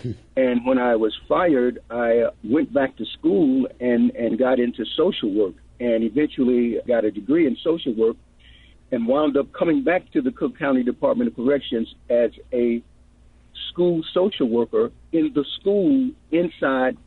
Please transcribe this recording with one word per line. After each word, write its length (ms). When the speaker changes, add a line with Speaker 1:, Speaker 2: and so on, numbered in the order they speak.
Speaker 1:
<laughs> 20
Speaker 2:
And 280
when 120
I 180
was 180
fired, 520
I 380
went 260
back 260
to 80
school 500
and, 300
and 260
got 200
into 280
social 380
work 220
and 220
eventually 840
got 160
a 80
degree 340
in 160
social 320
work 220
and 140
wound 300
up 160
coming 320
back 300
to 80
the 100
Cook 260
County 260
Department 460
of 60
Corrections 580
as 220
a 280
school 320
social 340
worker 440
in 220
the 100
school 500
inside 640